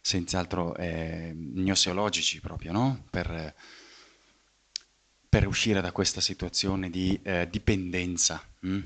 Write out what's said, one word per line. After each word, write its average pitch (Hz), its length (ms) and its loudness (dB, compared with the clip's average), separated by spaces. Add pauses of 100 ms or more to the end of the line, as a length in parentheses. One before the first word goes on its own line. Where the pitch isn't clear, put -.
senz'altro, 90 760 -2
ehm, 82 760 -6 (100)
gnoseologici 95 760 2
proprio, 80 320 -8
no? 123 380 0
Per, 82 440 -4 (1700)
per 101 180 6
uscire 101 340 2
da 87 120 -2
questa - 280 0
situazione 95 720 -2
di, 92 320 2
eh, 87 280 0
dipendenza, 90 920 0 (240)
mm? 95 200 0